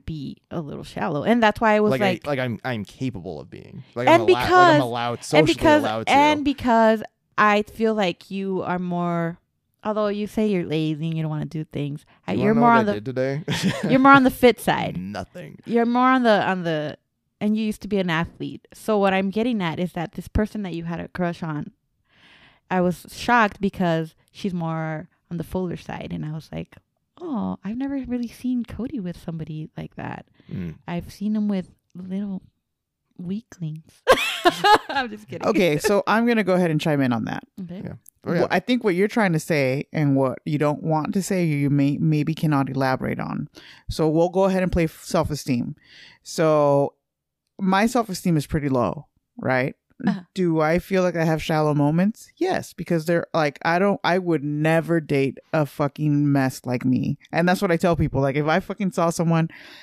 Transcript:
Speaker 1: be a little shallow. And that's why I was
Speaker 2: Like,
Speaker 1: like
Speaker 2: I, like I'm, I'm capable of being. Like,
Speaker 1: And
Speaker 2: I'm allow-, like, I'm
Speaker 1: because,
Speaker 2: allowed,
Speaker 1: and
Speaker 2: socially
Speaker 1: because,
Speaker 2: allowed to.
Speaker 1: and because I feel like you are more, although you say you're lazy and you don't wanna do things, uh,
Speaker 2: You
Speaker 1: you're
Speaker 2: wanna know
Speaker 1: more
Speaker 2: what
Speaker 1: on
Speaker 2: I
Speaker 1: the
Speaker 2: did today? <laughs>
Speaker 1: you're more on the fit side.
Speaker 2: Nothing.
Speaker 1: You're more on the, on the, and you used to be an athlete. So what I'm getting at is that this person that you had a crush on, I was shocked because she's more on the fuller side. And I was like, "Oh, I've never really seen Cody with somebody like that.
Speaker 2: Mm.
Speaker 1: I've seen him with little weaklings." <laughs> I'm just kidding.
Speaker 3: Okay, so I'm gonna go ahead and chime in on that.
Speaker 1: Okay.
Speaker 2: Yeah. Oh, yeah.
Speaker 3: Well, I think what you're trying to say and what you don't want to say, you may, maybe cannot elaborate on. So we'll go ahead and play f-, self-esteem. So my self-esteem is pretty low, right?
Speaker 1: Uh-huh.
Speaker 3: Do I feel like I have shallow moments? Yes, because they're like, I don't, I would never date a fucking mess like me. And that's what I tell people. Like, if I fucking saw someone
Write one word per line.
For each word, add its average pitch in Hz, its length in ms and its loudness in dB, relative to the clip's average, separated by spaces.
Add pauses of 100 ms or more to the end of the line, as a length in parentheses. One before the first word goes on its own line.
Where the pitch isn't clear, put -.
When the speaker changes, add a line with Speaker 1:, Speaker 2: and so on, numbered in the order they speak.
Speaker 1:
be 143 320 -10 (120)
a 156 120 -6
little 143 220 -12
shallow. 143 400 -4
And 233 200 2
that's 214 180 2
why 214 140 4
I 214 40 2
was 214 120 2
Speaker 2:
Like, 131 100 0
Speaker 1:
like - 240 0
Speaker 2:
I, 143 40 -4
like 139 100 -2
I'm, 123 260 -4
I'm 117 180 -4
capable 95 560 -8
of 67 120 -16
being. - 320 -18 (100)
Like, 123 140 -2
Speaker 1:
And 330 160 6
Speaker 2:
I'm - 40 2
allow-, 359 60 6
like, - 80 2
I'm - 80 0
Speaker 1:
because, 349 320 8
Speaker 2:
allowed, 120 380 -2
Speaker 1:
and - 60 -18
Speaker 2:
socially 302 280 4
Speaker 1:
because, 302 300 4
Speaker 2:
allowed 113 240 -4
to. - 60 0
Speaker 1:
and 294 320 4
because 226 580 2 (340)
I 208 240 4
feel 220 320 -2
like 196 380 -4
you 190 320 -4
are 180 160 -4
more, 175 580 -4 (460)
although 214 240 -2
you 208 180 -4
say 214 220 -2
you're 185 180 0
lazy 156 440 -2
and 165 60 -4
you 160 60 -4
don't 156 80 -4
wanna 151 160 -6
do 151 200 -8
things, 147 380 -8 (240)
uh, 180 40 -6
Speaker 2:
You - 140 -2
Speaker 1:
you're 214 100 4
Speaker 2:
wanna - 0 -
know 233 60 4
Speaker 1:
more 240 80 6
Speaker 2:
what 233 100 6
Speaker 1:
on - 100 6
Speaker 2:
I 202 40 -2
Speaker 1:
the 208 80 -6
Speaker 2:
did 110 40 -18
today? 131 380 -2 (400)
<laughs> - 80 -2
Speaker 1:
you're 262 80 6
more 277 140 8
on 269 100 8
the 254 80 4
fit 240 280 4
side. 135 380 -2
Speaker 2:
Nothing. 101 680 -12
Speaker 1:
You're 233 200 0
more 247 220 2
on 254 160 4
the, 208 260 4
on 185 140 -2
the, 151 340 -4 (420)
and 214 160 0
you 220 80 -2
used 214 200 -4
to 202 40 -12
be 196 120 0
an 180 100 0
athlete. 160 640 -4
So 214 240 -2
what 196 160 4
I'm 190 160 0
getting 220 320 -2
at 160 180 -4
is 175 140 -2
that 165 200 -8
this - 140 -12
person 214 360 -2
that 175 100 -8
you 165 120 -8
had 170 140 -6
a 170 100 -10
crush 175 340 -4
on, 151 300 -6 (1000)
I 180 100 2
was 175 300 -2
shocked 233 500 0
because 170 540 -2 (160)
she's 190 220 -6
more 160 560 -6 (200)
on 175 80 -8
the 165 60 -6
fuller 180 340 -6
side. - 340 -12
And 156 140 -8
I 151 60 -8
was 156 200 -12
like, 165 240 -12 (460)
"Oh, 196 420 -6
I've 220 140 -8
never 277 200 -6 (100)
really 240 200 -4
seen 247 380 -6
Cody 247 340 -10
with 180 240 -8
somebody 156 540 -10
like 160 200 -14
that. - 280 -12 (260)
Speaker 2:
Mm. 180 240 -8 (120)
Speaker 1:
I've 170 260 -8
seen 214 220 -4
him 208 120 -2
with 190 220 -4 (240)
little 190 480 -8 (760)
weaklings." 175 880 -12
<laughs> - 840 4
I'm 262 200 -4
just 208 180 -14
kidding. - 200 -6
Speaker 3:
Okay, 160 300 4
so 202 300 2
I'm 226 200 4
gonna 226 160 2
go 185 100 2
ahead 180 180 4
and 151 80 0
chime 143 220 2
in 123 120 2
on 113 120 -2
that. - 180 -6 (180)
Speaker 1:
Okay. 175 220 -12
Speaker 2:
Yeah. - 100 -10 (320)
Oh, 160 80 -4
yeah. 170 80 2
Speaker 3:
Well, - 100 2
I 180 80 2
think 240 240 0
what 190 120 2
you're 196 120 4
trying 202 260 2
to 156 60 2
say 143 540 0
and 143 220 2
what 135 300 0
you 147 120 -2
don't 147 260 0
want 156 300 -2
to 196 80 0
say, 180 240 0
you 143 240 0
may, 143 280 2
maybe 156 360 0
cannot 143 360 0
elaborate 131 500 -2
on. - 280 -8 (420)
So 160 200 0
we'll 170 200 2
go 190 160 2
ahead 185 180 2
and 175 80 0
play 170 140 2
f-, - 180 -8
self-esteem. 147 720 -2 (480)
So 147 720 2 (640)
my 196 260 2
self-esteem 196 500 0
is 143 120 0
pretty 147 220 -2
low, 123 360 0 (320)
right? 127 380 -2 (300)
Speaker 1:
Uh-huh. 202 160 0 (120)
Speaker 3:
Do 170 260 0
I 160 200 2
feel 185 240 0
like 175 120 -2
I 165 80 0
have 160 180 0
shallow 156 320 0
moments? 156 600 0
Yes, - 380 -2
because 165 320 -4
they're 170 280 0
like, 151 300 -2
I 170 160 0
don't, 196 240 2
I 170 140 2
would 170 260 0
never 156 560 0
date 139 380 0 (160)
a 135 120 2
fucking 147 640 0
mess 135 360 0
like 123 180 -4
me. 127 340 0 (140)
And 170 160 2
that's 185 140 2
what 190 100 0
I 165 60 4
tell 170 180 2
people. 147 260 0
Like, 139 140 0
if 147 100 0
I 160 140 2
fucking 190 320 -4
saw 170 180 0
someone 165 380 0 (360)